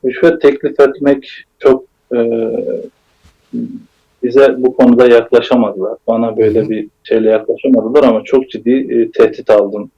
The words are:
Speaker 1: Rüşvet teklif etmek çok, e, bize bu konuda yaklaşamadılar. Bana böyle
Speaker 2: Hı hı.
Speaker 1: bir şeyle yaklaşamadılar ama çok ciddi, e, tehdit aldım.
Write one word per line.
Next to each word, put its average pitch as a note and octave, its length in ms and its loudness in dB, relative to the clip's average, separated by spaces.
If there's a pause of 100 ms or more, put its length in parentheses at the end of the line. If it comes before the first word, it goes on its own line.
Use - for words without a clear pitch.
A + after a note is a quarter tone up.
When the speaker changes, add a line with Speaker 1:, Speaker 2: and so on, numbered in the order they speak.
Speaker 1:
Rüşvet E3 360 0
teklif C#3+ 380 -2
etmek C#3 500 0 (300)
çok, C3 240 2 (320)
e, A#2+ 40 -2 (2000)
bize B2 340 2
bu B2+ 200 -2
konuda B2 300 4
yaklaşamadılar. A#2 920 0 (100)
Bana A2+ 300 -2
böyle A2 240 0
Speaker 2:
Hı G#2 40 -4
hı. G#2+ 40 -12
Speaker 1:
bir G#2+ 180 -6 (160)
şeyle A2 260 0
yaklaşamadılar A#2 720 0
ama A2+ 200 2
çok C3 260 -2
ciddi, - 220 -4
e, A#2+ 400 -2
tehdit - 380 -2
aldım. G#2 480 0